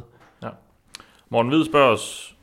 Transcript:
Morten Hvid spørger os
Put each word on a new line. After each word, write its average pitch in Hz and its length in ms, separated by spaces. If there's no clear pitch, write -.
Morten 117 200
Hvid 156 140
spørger 143 280
os - 500